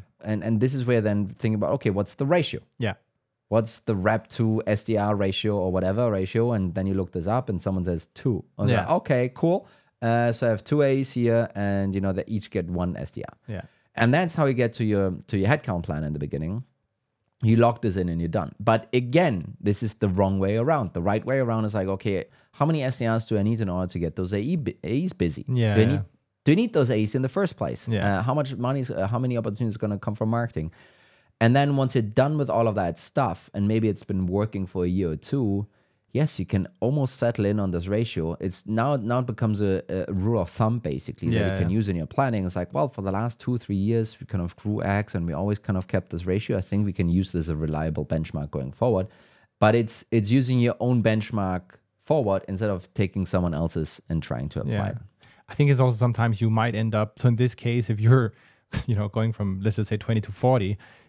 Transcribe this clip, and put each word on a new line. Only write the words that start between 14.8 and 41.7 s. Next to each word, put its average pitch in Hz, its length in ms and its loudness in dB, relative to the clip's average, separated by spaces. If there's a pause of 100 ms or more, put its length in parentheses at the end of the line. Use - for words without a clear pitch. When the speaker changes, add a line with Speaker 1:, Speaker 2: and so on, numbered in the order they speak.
Speaker 1:
your, 98 300 2 (120)
to 107 100 -2
your 95 100 2
headcount 98 360 0
plan 78 200 -4
in 76 100 -4
the 76 60 -6
beginning. 78 440 -6 (760)
You 113 160 6
lock 117 240 4
this 98 160 -2
in 90 120 -2
and 85 120 -2
you're 85 80 -2
done. 82 300 -4
But 110 340 2
again, 123 640 0
this 101 240 0
is 107 120 -4
the 107 140 0
wrong 95 300 2
way 95 180 0
around. 123 360 0
The 87 80 -4
right 101 240 0
way 135 140 0
around 113 260 0
is 104 80 -4
like, 95 140 -2
okay, 95 380 -2 (260)
how - 140 -2
many 156 180 0
S 131 160 -2
D 117 80 0
Rs 113 180 0
do 110 120 0
I 101 60 2
need 110 180 0
in 98 80 0
order 90 220 -2
to 87 80 -6
get 82 160 -4
those 92 180 -4
A 101 60 0
E 143 180 -2
bu-, 139 160 -4 (100)
A 135 220 -2
Es 180 80 -6
busy? - 340 -2
Speaker 2:
Yeah, 117 280 2
Speaker 1:
Do 110 60 8
I - 20 6
Speaker 2:
yeah. 117 80 6
Speaker 1:
need, 143 100 0 (420)
do 143 80 6
you 160 60 6
need 233 160 0
those 139 180 4
A 107 100 2
Es 110 140 0
in 127 60 0
the 131 80 -2
first 190 280 -2
place? 65 300 -4
Speaker 2:
Yeah. 101 320 2
Speaker 1:
Uh, 101 40 -2
how 127 100 0
much 139 220 -2
money 131 260 -2
is, 127 100 -4
uh, 95 160 -2
how 120 120 -2
many 123 180 0
opportunities 110 380 -2
are - 40 -12
gonna 104 200 -2
come 110 160 -6
from 110 140 -2
marketing? 113 420 -2 (720)
And 117 140 6
then 143 200 4
once 135 200 0
you're 123 60 4
done 131 360 2
with 139 120 -2
all 117 180 2
of 104 80 0
that 87 220 0
stuff, - 560 -4
and 101 140 0
maybe 110 220 2
it's 95 140 -4
been 95 240 -2
working 98 380 -2
for 90 200 -2
a - 20 2
year 90 240 0
or 78 60 -4
two, 101 500 -2 (460)
yes, 151 240 -2
you 92 80 -6
can 95 220 -2 (120)
almost 135 380 0
settle 117 260 0
in 104 160 2
on 98 120 -2
this 85 160 -4
ratio. 98 520 -2
It's - 280 -6
now, 117 300 0
now 120 220 -2
it 127 60 -2
becomes 110 360 -2
a, 95 200 2 (260)
a 95 60 -4
rule 104 260 0
of 87 100 -2
thumb, 110 280 0
basically, 80 520 -6
that 117 40 2
you 113 80 2
Speaker 2:
Yeah, 95 160 0
Speaker 1:
can 87 140 0